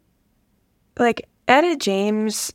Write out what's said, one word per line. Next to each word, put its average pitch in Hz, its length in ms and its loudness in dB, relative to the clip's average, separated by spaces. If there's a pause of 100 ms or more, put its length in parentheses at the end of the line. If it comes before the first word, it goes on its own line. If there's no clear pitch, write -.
(1000)
like, 233 300 -2 (180)
Etta 311 300 4
James 214 800 -4